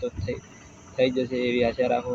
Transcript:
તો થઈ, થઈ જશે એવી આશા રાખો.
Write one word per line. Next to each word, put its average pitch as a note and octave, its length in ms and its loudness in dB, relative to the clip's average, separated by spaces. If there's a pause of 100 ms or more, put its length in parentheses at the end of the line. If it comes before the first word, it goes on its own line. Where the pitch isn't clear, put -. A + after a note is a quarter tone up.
તો B2 140 -4
થઈ, - 240 -6 (540)
થઈ C3 220 4
જશે B2+ 220 -2 (100)
એવી A#2+ 180 2
આશા A#2+ 280 0
રાખો. B2 220 -2